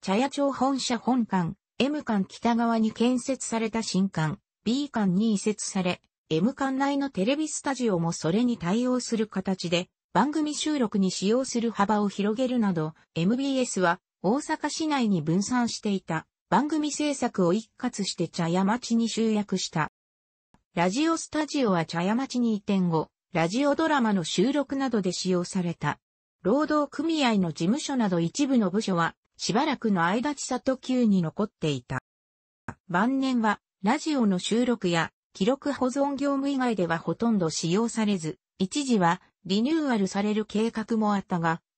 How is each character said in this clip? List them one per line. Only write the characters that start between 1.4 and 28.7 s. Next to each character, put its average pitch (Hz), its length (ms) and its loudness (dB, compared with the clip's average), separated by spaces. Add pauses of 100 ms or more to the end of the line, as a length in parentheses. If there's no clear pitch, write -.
M 285 260 0
館 202 240 0
北 - 260 -2
側 233 240 0
に 220 140 2
建 247 260 2
設 - 300 -6
さ 226 100 -2
れ 226 120 -2
た 226 120 -2
新 190 260 0
館、 156 300 -2 (240)
B 269 260 -2
館 202 220 0
に 214 240 2
移 190 40 2
設 - 300 -4
さ 190 140 -2
れ、 175 180 -2 (300)
M 170 240 2
館 269 180 -2
内 277 240 0
の 277 140 -2
テ 185 140 -2
レ 254 120 2
ビ 311 120 -2
ス - 120 -8
タ 285 140 -2
ジ 240 160 0
オ 180 80 2
も 165 140 0
そ 156 180 -2
れ 214 140 2
に 233 120 0
対 202 300 0
応 254 140 0
す 233 160 -4
る 214 100 0
形 190 420 -4
で、 175 200 0 (240)
番 254 180 4
組 302 240 -2
収 302 240 -2
録 226 200 0
に 190 120 2
使 185 180 -2
用 247 160 2
す 240 160 -4
る 226 120 0
幅 208 300 2
を 208 60 2
広 202 280 -2
げ 262 100 0
る 247 140 0
な 202 120 2
ど、 156 220 -2 (220)
エ 165 100 2
ム 226 100 2
ビ 269 200 0
ー 254 60 2
エ 247 40 -2
ス - 140 -4
は 175 180 4 (240)
大 214 140 2
阪 302 320 -4
市 320 180 -4
内 269 220 0
に 185 140 2
分 160 200 0
散 240 260 0
し - 120 -8
て 214 100 -4
い 196 100 -2
た - 260 -6 (240)
番 240 180 4
組 302 240 -2
制 294 220 0
作 240 300 -2
を 170 80 4
一 220 240 -2
括 240 280 -4
し - 100 -6
て 165 140 -4
茶 165 200 -4
屋 180 160 2
町 233 300 0
に 226 140 2
集 220 240 0
約 208 260 -2
し - 120 -8
た。 151 200 -2 (840)
ラ 175 140 2
ジ 269 200 0
オ 330 80 2
ス - 140 -8
タ 302 160 -2
ジ 277 200 0
オ 202 60 4
は 170 120 2
茶 170 180 -4
屋 190 120 0
町 262 240 -2
に 233 160 2
移 208 40 0
転 196 240 0
後、 165 260 0 (240)
ラ 165 160 2
ジ 247 180 0
オ 285 80 4
ド 320 140 0
ラ 294 120 2
マ 220 120 2
の 190 100 2
収 196 300 0
録 277 240 -2
な 269 120 0
ど 226 140 0
で 185 80 -2
使 180 200 -4
用 180 120 2
さ 180 200 -4
れ 175 120 -2
た。 - 240 -4 (440)
労 277 240 2
働 294 220 0
組 311 360 -2
合 226 140 4
の 180 120 0
事 160 140 -4
務 226 160 2
所 285 160 -4
な 226 120 2
ど 180 120 0
一 170 260 0
部 262 100 2
の 208 140 2